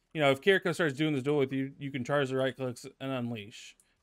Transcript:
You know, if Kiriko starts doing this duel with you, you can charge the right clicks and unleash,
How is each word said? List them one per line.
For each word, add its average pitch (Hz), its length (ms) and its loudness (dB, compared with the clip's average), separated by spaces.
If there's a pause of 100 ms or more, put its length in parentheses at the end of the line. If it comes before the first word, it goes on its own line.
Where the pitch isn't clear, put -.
(160)
You 156 60 0
know, 139 100 6
if 135 100 0
Kiriko 190 320 4
starts 143 240 0
doing 156 160 2
this 131 100 0
duel 147 140 2
with 135 160 2
you, 135 240 -4
you 139 140 -10
can 135 120 -4
charge 143 260 0
the 131 80 -2
right 131 180 0
clicks 127 300 -8 (140)
and 135 120 -6
unleash, 117 680 -8 (240)